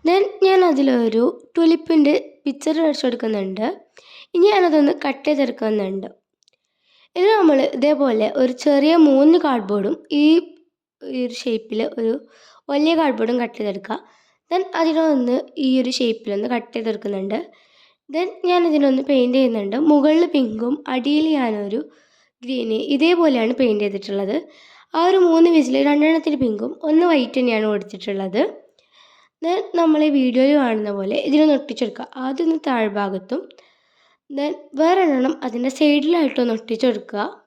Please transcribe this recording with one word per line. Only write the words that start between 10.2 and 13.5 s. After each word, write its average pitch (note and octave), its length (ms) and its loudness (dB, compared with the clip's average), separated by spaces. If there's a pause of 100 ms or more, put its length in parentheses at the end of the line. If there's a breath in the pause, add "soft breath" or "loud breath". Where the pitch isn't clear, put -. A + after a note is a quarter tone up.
ഈ C4 240 -6
ഒരു A#3+ 180 -8
ഷേപ്പിൽ A3 380 -4 (180)
ഒരു A3+ 140 -2 (560 soft breath)
വലിയ D4 260 2
കാർഡ്ബോർഡും A#3+ 440 0
കട്ട് A3+ 180 -6